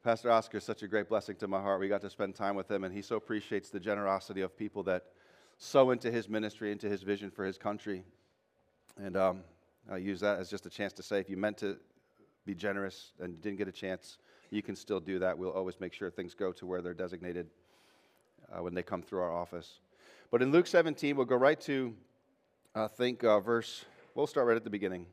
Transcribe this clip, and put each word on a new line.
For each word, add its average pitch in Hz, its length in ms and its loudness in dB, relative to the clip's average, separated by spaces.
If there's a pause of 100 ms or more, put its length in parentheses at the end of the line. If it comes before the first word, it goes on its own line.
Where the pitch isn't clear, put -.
Pastor 117 260 2
Oscar 110 280 4
is - 40 -4
such 110 220 -6
a - 20 -8
great 101 220 0
blessing 104 300 0
to 101 100 -4
my 98 120 0
heart. 98 200 2
We 98 80 0
got 98 140 2
to 98 80 -8
spend 98 260 -4
time 101 180 0
with 95 160 -4
him, 98 140 0
and 92 100 -4
he 101 80 -6
so 113 140 -2
appreciates 104 540 -2
the 101 100 -6
generosity 98 600 0
of 92 160 -4
people 104 280 -6
that 90 220 0 (520)
sow 135 320 6
into 117 220 0
his 110 160 -2
ministry, 107 420 -4
into 104 180 -4
his 98 140 -2
vision 101 260 -2
for 98 160 -8
his 95 140 -4
country. 104 460 -6 (920)
And, 98 180 -4
um, 92 260 4 (480)
I 95 60 -6
use 92 240 -4
that 101 180 2
as 90 100 -6
just 101 160 -8
a 87 60 -12
chance 101 220 -4
to 92 100 -16
say, 104 160 0
if 95 100 -2
you 98 80 -6
meant 104 220 -2
to 101 220 -4 (640)
be 101 100 -6
generous 98 640 -4
and 90 140 -8
you 80 80 -16
didn't 98 180 -6
get 101 80 -2
a 92 60 -10
chance, - 460 -8 (320)
you 104 120 -2
can 98 140 -8
still 95 240 -2
do 92 180 -4
that. 90 180 2
We'll 90 140 -4
always 92 300 -4
make 90 120 -6
sure 101 160 -6
things 87 260 -8
go 92 180 -2
to 92 140 -12
where 90 160 -4
they're 87 120 -6
designated, 87 560 -6 (1040)
uh, 87 60 -6
when 87 120 -6
they 90 100 -2
come 87 180 -4
through 92 200 -4
our 85 100 0
office. 85 480 -8 (500)
But 120 100 4
in 131 120 4
Luke 170 160 6
seventeen, 151 480 2
we'll 127 100 2
go 127 80 4
right 143 280 6
to, 131 340 -2 (800)
uh, 110 100 2
think, 123 380 0
uh, 107 160 10
verse, 113 440 -2 (300)
we'll 147 140 0
start 131 180 2
right 117 100 6
at 113 60 0
the 113 80 -8
beginning. 92 420 -2